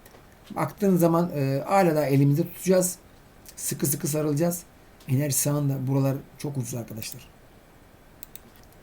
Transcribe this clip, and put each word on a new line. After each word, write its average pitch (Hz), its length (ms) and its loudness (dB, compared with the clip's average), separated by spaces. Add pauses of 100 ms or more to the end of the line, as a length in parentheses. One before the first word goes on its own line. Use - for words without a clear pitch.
(560)
baktığın 170 420 0
zaman, 170 380 2
e, 139 300 -2
hala 190 300 4
da 151 100 2
elimizde 143 380 4
tutacağız. 180 540 0 (580)
Sıkı - 300 -6
sıkı 160 220 -4
sarılacağız. 156 560 -2 (440)
Enerji 139 280 0
sahanda 139 520 0
buralar 135 300 0 (200)
çok 143 200 -6
ucuz 123 180 -6
arkadaşlar. 110 520 -12 (1600)